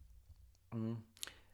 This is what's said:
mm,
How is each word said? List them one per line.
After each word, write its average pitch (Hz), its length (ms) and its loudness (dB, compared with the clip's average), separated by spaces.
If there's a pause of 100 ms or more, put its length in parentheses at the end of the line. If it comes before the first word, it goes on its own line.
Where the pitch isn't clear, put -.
(720)
mm, 113 280 6 (520)